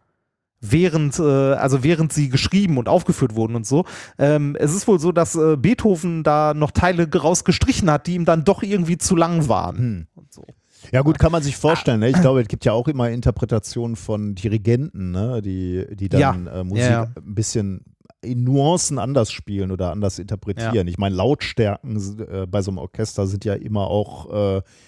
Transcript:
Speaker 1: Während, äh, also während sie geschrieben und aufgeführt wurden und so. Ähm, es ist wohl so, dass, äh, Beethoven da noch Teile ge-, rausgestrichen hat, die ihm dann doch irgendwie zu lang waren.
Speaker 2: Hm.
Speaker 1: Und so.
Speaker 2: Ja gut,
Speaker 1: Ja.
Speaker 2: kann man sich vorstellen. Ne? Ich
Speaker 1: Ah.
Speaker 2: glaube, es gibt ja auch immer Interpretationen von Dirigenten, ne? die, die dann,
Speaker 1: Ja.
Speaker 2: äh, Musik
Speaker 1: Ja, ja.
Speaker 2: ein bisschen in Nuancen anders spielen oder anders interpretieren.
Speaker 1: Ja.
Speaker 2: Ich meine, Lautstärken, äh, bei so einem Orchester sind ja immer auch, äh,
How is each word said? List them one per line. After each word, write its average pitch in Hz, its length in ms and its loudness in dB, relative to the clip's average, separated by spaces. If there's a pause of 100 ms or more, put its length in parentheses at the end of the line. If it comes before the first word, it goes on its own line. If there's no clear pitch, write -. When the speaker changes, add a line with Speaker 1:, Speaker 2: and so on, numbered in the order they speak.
(640)
Speaker 1:
Während, 151 540 2
äh, 175 40 0 (320)
also 135 280 2
während 156 300 2
sie 147 160 0
geschrieben 165 500 2
und 117 100 -2
aufgeführt 151 460 2
wurden 113 220 0
und 113 100 -6
so. 156 180 2 (320)
Ähm, 147 440 2
es 151 120 2
ist 202 140 -4
wohl 190 140 4
so, 165 100 0
dass, 165 240 0
äh, 160 220 2
Beethoven 170 640 0
da 151 320 2
noch 151 160 0
Teile 175 380 2
ge-, 151 120 0
rausgestrichen 175 680 2
hat, 147 160 2
die 175 80 -2
ihm 175 100 -2
dann 165 200 4
doch 196 180 2
irgendwie 185 340 0
zu - 200 0
lang 165 320 2
waren. 90 280 0
Speaker 2:
Hm. 104 380 -4
Speaker 1:
Und - 180 -20
so. - 120 -20 (480)
Speaker 2:
Ja 127 100 4
gut, 151 140 4
Speaker 1:
Ja. - 20 -6
Speaker 2:
kann 165 140 4
man 165 100 0
sich 143 140 -4
vorstellen. 151 420 2
Ne? 113 120 4
Ich 139 60 2
Speaker 1:
Ah. 185 40 6
Speaker 2:
glaube, 135 220 4
es 110 60 -6
gibt - 160 -6
ja 117 100 2
auch 120 120 -2
immer 131 240 0
Interpretationen 117 840 -2
von 104 400 -6
Dirigenten, 107 760 -2
ne? 95 320 -2
die, 92 420 -4 (120)
die 95 120 -6
dann, 92 380 2
Speaker 1:
Ja. 82 140 -8
Speaker 2:
äh, - 40 -4
Musik 101 200 0
Speaker 1:
Ja, 123 60 4
ja. 117 120 2 (140)
Speaker 2:
ein - 180 -14
bisschen 101 500 -4 (360)
in 123 240 -4
Nuancen 139 560 2
anders 120 320 0
spielen 98 400 -6
oder 90 180 -4
anders 101 300 -4
interpretieren. 104 560 -6
Speaker 1:
Ja. 95 80 2
Speaker 2:
Ich 87 120 -4
meine, 98 200 -2
Lautstärken, 110 800 -2 (240)
äh, 95 260 -8
bei 98 160 -2
so 98 80 -6
einem 95 80 -6
Orchester 98 480 -6
sind 98 180 -4
ja 101 100 -2
immer 101 340 -4
auch, 101 720 -2
äh, 95 40 -4 (240)